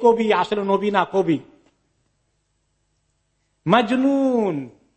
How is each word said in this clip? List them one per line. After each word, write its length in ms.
কবি 320
আসলে 300
নবী 280
না, 200
কবি। 280
মাজনুন, 1040